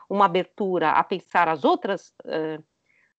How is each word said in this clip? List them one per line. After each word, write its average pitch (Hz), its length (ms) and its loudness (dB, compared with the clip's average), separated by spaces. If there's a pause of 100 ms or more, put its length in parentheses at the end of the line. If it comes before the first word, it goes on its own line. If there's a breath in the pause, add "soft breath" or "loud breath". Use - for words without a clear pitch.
uma 196 160 2
abertura 180 640 0
a 147 140 2
pensar 175 440 -2
as 160 160 -4
outras, 196 480 -2 (140)
eh, 156 340 -6 (600)